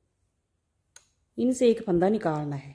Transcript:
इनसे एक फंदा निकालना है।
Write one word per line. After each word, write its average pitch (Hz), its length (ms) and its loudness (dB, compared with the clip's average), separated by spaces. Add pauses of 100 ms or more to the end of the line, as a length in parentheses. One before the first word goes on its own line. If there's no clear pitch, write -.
(1400)
इनसे 247 320 2
एक 226 140 2
फंदा 180 260 2
निकालना 151 460 -2
है। 139 200 -14